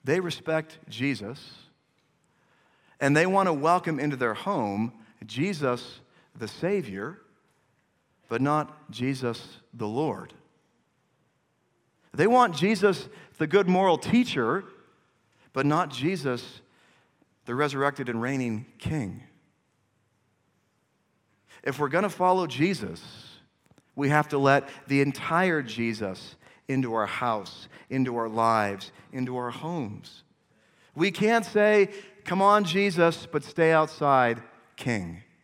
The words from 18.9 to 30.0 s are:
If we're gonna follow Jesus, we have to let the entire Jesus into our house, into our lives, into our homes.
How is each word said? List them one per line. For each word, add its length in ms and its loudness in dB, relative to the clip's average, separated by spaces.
If 140 -2
we're 120 0
gonna 200 0
follow 380 2
Jesus, 920 -4
we 140 0
have 200 4
to 80 -2
let 320 4
the 140 2
entire 600 0
Jesus 760 -6
into 240 -2
our 140 0
house, 600 -6
into 260 -2
our 140 -2
lives, 640 0
into 240 -6
our 160 -6
homes. 720 -10